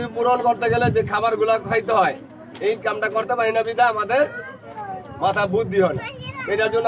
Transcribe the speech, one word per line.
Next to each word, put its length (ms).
পূরণ 320
করতে 260
গেলে 220
যে 60
খাবারগুলো 420
খাইতে 300
হয়, 160
এই 100
ইনকামটা 400
করতে 240
পারি 120
না 180
বিধায় 240
আমাদের 300
মাথা 200
বুদ্ধি 280
হয় 180
না। 40
এটার 220
জন্য 140